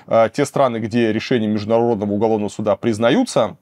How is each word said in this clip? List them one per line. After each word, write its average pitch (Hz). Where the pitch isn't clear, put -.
э, 113
те 147
страны, 127
где 110
решения 113
Международного 107
уголовного 104
суда 104
признаются 117